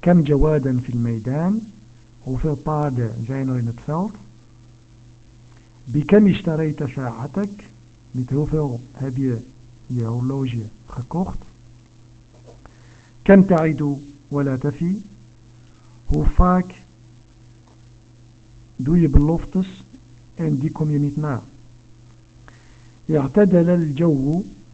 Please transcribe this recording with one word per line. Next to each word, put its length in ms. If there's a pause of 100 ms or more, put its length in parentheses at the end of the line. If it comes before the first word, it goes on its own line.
كم 200
جوادا 580
في 120
الميدان. 680 (600)
Hoeveel 340
paarden 680
zijn 220
er 100
in 80
het 180
veld? 300 (1700)
بكم 420
اشتريت 540 (140)
ساعتك? 540 (600)
Met 200
hoeveel 500 (120)
heb 240
je 220 (480)
je 180
horloge 600 (200)
gekocht? 520 (1900)
كم 180
تعد 580 (300)
ولا 260
تفي? 400 (1080)
Hoe 220
vaak 480 (2000)
doe 240
je 80
beloftes 760 (500)
en 240
die 120
kom 200
je 80
niet 180
na? 260 (1700)
اعتدل 580
الجو. 720 (320)